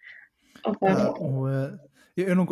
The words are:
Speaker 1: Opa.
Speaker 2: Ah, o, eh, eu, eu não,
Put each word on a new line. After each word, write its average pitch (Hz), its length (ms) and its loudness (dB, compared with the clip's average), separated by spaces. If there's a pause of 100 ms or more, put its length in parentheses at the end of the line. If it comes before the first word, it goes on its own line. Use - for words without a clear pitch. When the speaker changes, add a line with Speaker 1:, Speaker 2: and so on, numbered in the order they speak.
(640)
Speaker 1:
Opa. 196 260 2
Speaker 2:
Ah, 202 300 2
o, 135 280 -4
eh, 135 300 -4 (380)
eu, 185 120 -2
eu 180 80 2
não, 185 160 4